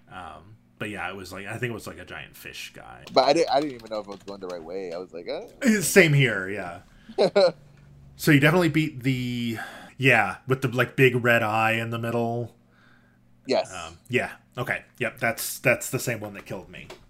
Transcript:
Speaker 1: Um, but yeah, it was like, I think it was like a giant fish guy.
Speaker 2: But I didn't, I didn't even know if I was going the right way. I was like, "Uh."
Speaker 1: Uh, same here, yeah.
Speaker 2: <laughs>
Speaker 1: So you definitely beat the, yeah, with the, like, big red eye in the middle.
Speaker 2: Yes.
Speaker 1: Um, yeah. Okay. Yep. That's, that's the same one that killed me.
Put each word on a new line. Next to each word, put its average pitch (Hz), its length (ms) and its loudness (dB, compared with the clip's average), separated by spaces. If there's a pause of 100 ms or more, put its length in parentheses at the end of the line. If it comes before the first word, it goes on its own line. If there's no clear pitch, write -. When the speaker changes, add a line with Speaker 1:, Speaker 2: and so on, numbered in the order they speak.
(120)
Speaker 1:
Um, 87 440 -16 (240)
but 110 100 -6
yeah, 92 180 -8
it 95 80 -8
was 92 160 -14
like, 98 140 -12
I 110 120 -8
think 120 120 -4
it 113 60 -6
was 98 100 -12
like 92 140 -14
a 90 60 -16
giant 82 300 -16
fish - 380 -16
guy. 60 300 -20 (100)
Speaker 2:
But 131 120 6
I 147 80 4
didn't, 165 180 2
I 135 100 2
didn't 143 140 -6
even 110 160 -16
know 107 80 -6
if 101 80 -10
I 101 40 -12
was 95 120 -16
going 101 160 -14
the 92 80 -10
right 87 160 -8
way. 90 280 -8
I 85 60 -8
was 87 160 -12
like, 87 160 -12
"Uh." 156 120 -6 (220)
Speaker 1:
Uh, 220 180 4
same 165 320 6
here, 107 360 2
yeah. 92 300 -8 (380)
Speaker 2:
<laughs> 190 340 6 (680)
Speaker 1:
So - 140 2
you 143 80 8
definitely 156 300 6
beat 151 340 -2
the, 123 540 -2 (400)
yeah, 113 400 4 (100)
with 131 140 0
the, 131 60 0
like, 120 280 -2
big 127 280 4
red 117 180 6
eye 110 320 2
in 117 160 -4
the 117 80 -6
middle. 117 580 -4 (920)
Speaker 2:
Yes. 113 260 -2
Speaker 1:
Um, 82 240 -12 (120)
yeah. 110 220 -2 (260)
Okay. 107 260 -6 (160)
Yep. 113 200 -4
That's, - 400 -4
that's 120 300 0
the 131 80 -4
same 117 220 -4
one 104 160 -12
that - 100 -18
killed 90 240 -12
me. 85 180 -16 (220)